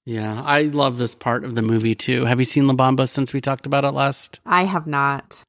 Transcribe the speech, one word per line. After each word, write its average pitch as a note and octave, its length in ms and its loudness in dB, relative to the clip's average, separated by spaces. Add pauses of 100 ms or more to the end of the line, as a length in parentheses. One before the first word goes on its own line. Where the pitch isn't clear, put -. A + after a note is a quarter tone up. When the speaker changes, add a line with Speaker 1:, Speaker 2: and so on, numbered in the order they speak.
Speaker 1:
Yeah, A2 380 -4
I D3 200 2
love C#3+ 340 0
this A#2+ 180 -2
part A#2+ 300 -2
of A#2+ 100 -6
the A#2 60 0
movie, A2 340 2
too. B2+ 300 -2
Have B2 140 2
you B2+ 60 2
seen C#3 220 4
La C3+ 60 4
Bamba C3 340 4
since C3+ 240 -4
we C#3 80 -4
talked C3+ 260 -6
about C#3 200 0
it C#3 60 -2
last? - 540 -4
Speaker 2:
I F3+ 200 2
have F3+ 200 -4
not. C#3 640 -4